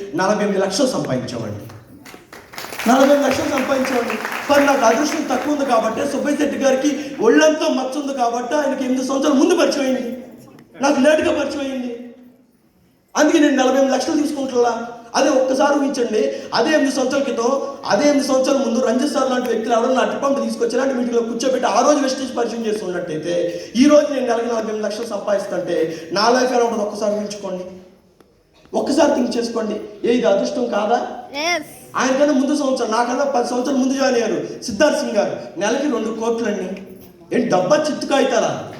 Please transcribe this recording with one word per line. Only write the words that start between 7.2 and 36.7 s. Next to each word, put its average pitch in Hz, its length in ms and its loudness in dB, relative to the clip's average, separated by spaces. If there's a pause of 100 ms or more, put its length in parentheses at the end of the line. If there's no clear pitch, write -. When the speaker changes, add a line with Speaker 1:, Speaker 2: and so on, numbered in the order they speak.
Speaker 1:
ఒళ్ళంతా 302 480 4
మచ్చ 262 340 -2
ఉంది 269 120 -6
కాబట్టి 240 400 -2
ఆయనకి 262 300 0
ఎనిమిది 254 240 -2
సంవత్సరాల 277 280 2
ముందు 311 180 4
పరిచయం 285 300 2
అయింది, 240 400 -4 (560)
నాకు 269 200 2
లేటుగా 311 400 4
పరిచయం 277 300 -4
అయింది. 240 440 -8 (1000)
అందుకే 311 220 4
నేను 285 180 4
నలభై 254 140 4
ఎనిమిది 262 220 4
లక్షలు 294 300 0
తీసుకుంటున్నా. 240 640 0 (280)
అదే 277 140 4
ఒక్కసారి 285 500 2
ఊహించండి, 233 540 0 (220)
అదే 277 140 2
ఎనిమిది 269 280 2
సంవత్సరాల 262 260 0
క్రితం, 247 400 0 (240)
అదే 208 220 4
ఎనిమిది 269 200 2
సంవత్సరాల 262 300 2
ముందు 233 220 0
రంజిత్ 254 340 0
సార్ 262 160 0
లాంటి 247 180 -2
వ్యక్తులు 226 260 -2
ఎవరో 247 200 2
నా 233 100 2
డిపార్ట్మెంట్ 277 400 -2
తీసుకొచ్చి - 280 -2
ఇలాంటి 262 220 0
మీటింగ్లో 240 280 0
కూర్చోబెట్టి 240 460 -2
ఆ 202 120 2
రోజు 294 180 6
వెస్టేజ్ 262 380 -2
పరిచయం 233 300 -4
చేసి 196 180 -2
ఉన్నట్టయితే 170 800 -4 (120)
ఈ 254 80 4
రోజు 294 280 6
నేను 254 140 -2
నెలకి 233 200 0
నలభై 233 140 -2
ఎనిమిది 214 220 -4
లక్షలు 214 240 -6
సంపాదిస్తుంటే 175 880 -2 (160)
నా 208 160 2
లైఫ్ 254 240 2
ఎలా 233 120 2
ఉంటుందో 208 200 -2
ఒక్కసారి 208 300 -2
ఊహించుకోండి, 190 500 -6 (1120)
ఒక్కసారి 285 400 2
థింక్ 247 220 -2
చేసుకోండి. 214 720 -4
ఏ, 240 40 4
ఇది 226 140 2
అదృష్టం 214 400 0
కాదా? 208 400 -2 (500)
Speaker 2:
Yes. 294 80 -6 (320)
Speaker 1:
ఆయనకన్నా 269 380 2
ముందు 254 220 2
సంవత్సరం, 247 340 0
నాకన్నా 247 340 0
పది 262 240 0
సంవత్సరాలు 254 320 0
ముందు 262 140 2
జాయిన్ 269 200 2
అయ్యారు - 480 -2
సిద్ధార్థ్ 294 360 0
సింగ్ 240 140 -4
గారు. - 480 -4
నెలకి 233 220 0
రెండు 220 380 -2
కోట్లు 226 260 -2
అండి. 190 360 -4 (540)